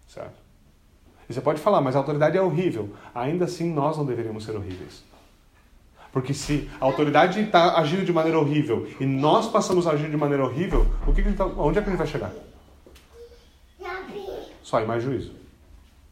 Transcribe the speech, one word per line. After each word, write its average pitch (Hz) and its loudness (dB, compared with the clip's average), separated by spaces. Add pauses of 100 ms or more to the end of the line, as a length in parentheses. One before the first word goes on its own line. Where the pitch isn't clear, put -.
Certo? - -18 (880)
E 117 -8
você 131 -4
pode 151 0
falar, 196 4
"Mas 131 0
a 139 4
autoridade 151 2
é 190 4
horrível." 147 0 (240)
Ainda 156 -2
assim, 170 -4
nós 151 0
não 147 -2
deveríamos 113 -6
ser 107 -6
horríveis. 90 -12 (1040)
Porque 135 -2
se - -4 (120)
a 131 0
autoridade 165 4
tá 170 4
agindo 165 0
de 170 0
maneira 165 2
horrível 139 0 (100)
e 135 -2
nós 151 4
passamos 180 2
a 160 2
agir 151 -2
de 151 -2
maneira 143 0
horrível, 135 2 (200)
o - 4
que 202 4
que 202 2
a - 2
gente 190 -2
tá, 190 0
onde 160 0
é 202 0
que 208 -4
a - -2
gente 175 0
vai 156 0
chegar? 113 -6 (2250)
Só 117 0
em - -2
mais 117 -2
juízo. 127 -6 (800)